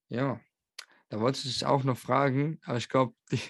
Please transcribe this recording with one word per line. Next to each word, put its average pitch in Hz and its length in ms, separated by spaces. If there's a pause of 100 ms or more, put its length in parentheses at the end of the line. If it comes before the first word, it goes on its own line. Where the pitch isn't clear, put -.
ja, 123 300 (720)
da 107 100
wollte 131 180
ich - 60
dich 131 240
auch 135 160
noch 131 140
fragen, 139 680
aber 123 120
ich - 120
glaub, 135 260 (160)
die, 117 80 (100)